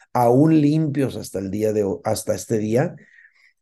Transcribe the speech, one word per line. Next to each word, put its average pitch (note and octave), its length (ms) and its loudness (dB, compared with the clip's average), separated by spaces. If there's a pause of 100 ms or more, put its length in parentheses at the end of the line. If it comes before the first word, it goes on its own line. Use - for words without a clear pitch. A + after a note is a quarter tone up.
(140)
aún C3+ 480 4
limpios C#3+ 540 0
hasta F#2+ 240 -10
el G2 120 -6
día G#2+ 220 -2
de G#2+ 100 2
ho-, F#2+ 200 -4
hasta G#2+ 320 -4
este A2+ 220 -4
día, A2 380 -2 (680)